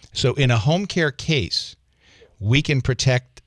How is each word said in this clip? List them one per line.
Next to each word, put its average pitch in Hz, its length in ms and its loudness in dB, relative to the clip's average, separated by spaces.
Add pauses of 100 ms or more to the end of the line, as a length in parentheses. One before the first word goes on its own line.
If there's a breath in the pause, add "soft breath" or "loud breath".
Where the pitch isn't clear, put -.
(120)
So 127 220 0
in 131 180 2
a 113 60 2
home 165 280 0
care 160 240 -2
case, - 640 -4 (640 soft breath)
we 117 240 2
can 135 200 0
protect - 640 -2